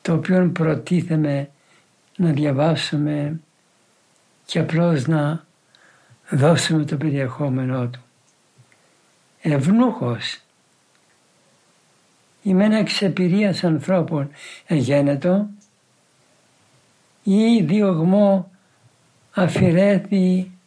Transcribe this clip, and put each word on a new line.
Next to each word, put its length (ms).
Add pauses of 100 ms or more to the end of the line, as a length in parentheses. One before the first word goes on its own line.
το 120
οποίον 380
προτίθεμαι 960 (640)
να 160
διαβάσουμε 1080 (1040)
και 140
απλώς 480
να 380 (840)
δώσουμε 560
το 120
περιεχόμενό 920
του. 140 (1400)
«Ευνούχος, 1000 (2000)
ημένα 340
εξ 240
εμπειρίας 640
ανθρώπων 680 (360)
εγένετο, 840 (1800)
ή 380
διωγμό 880 (800)
αφηρέθη 1200 (160)